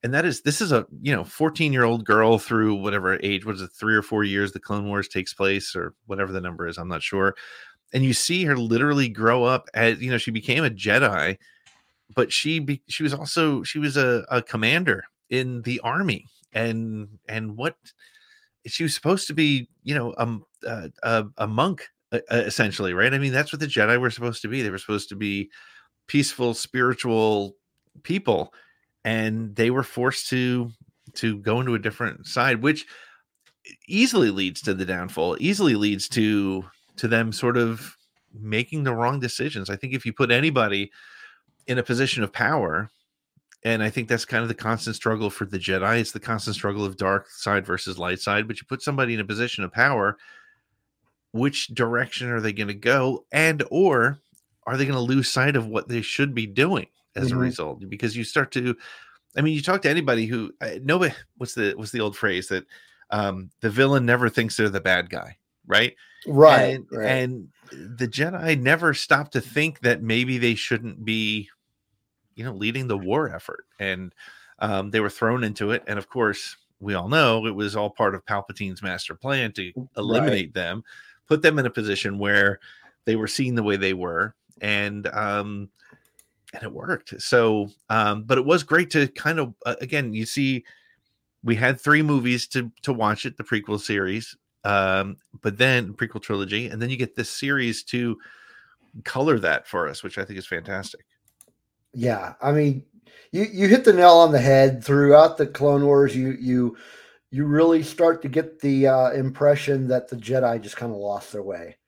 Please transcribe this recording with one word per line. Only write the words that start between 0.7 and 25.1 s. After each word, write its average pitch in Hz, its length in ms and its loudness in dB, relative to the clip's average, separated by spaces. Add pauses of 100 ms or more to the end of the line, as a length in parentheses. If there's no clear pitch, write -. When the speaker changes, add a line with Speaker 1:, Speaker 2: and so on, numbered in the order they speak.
Speaker 1:
a, 117 160 2 (160)
you 143 100 -2
know, 90 120 -2
fourteen-year-old 135 800 0
girl 110 340 4
through 110 380 0
whatever 98 440 -2
age, 98 240 -2
what 107 120 -8
is 95 60 -12
it, 87 100 -14
three 110 240 0
or 107 60 2
four 104 200 -2
years 101 300 -2
the 98 80 -12
Clone 104 260 -6
Wars 101 220 -4
takes - 260 -8
place, 98 400 -2
or 85 180 -8 (140)
whatever 98 240 -6
the 92 100 -6
number 85 280 -8
is, 85 100 -10
I'm 87 100 -10
not 82 140 -8
sure. 98 320 -2 (580)
And 131 120 0
you 127 100 2
see 180 300 -2
her 143 120 2
literally 127 520 0
grow 113 340 2
up 123 320 0
as, 113 260 2
you 127 120 -4
know, 117 60 0
she 120 120 -4
became 120 320 -2
a 139 80 0
Jedi, 101 680 0 (760)
but - 180 0
she 160 280 -2
be-, 139 260 -6
she - 160 -8
was 143 100 0
also, 147 520 -2
she - 160 -6
was 143 160 -2
a, 123 340 2
a 123 100 2
commander 117 600 0 (280)
in 127 320 -4
the 120 180 -4
army. 135 460 -4 (300)
And, 110 520 -4 (200)
and 110 280 -8
what, 127 200 -12 (880)
she 139 200 -6
was 143 100 -2
supposed 185 320 -2
to 151 80 -10
be, 143 340 0 (140)
you 139 100 -6
know, 120 260 -4
um, 117 260 -4 (200)
uh, 110 220 -8 (160)
a, 113 220 0 (140)
a 107 100 -4
monk, 135 400 -2 (240)
uh, 120 80 -2 (100)
uh, 113 60 0 (100)
essentially, 101 480 -2
right? 113 180 2
I 139 60 0
mean, 139 140 0
that's 143 200 -2
what 147 60 -10
the 151 80 -4
Jedi 117 340 2
were 127 80 0
supposed 117 340 -6
to 110 60 -8
be. 127 140 -4
They 104 80 -2
were 95 80 -8
supposed 104 300 -6
to 101 80 -12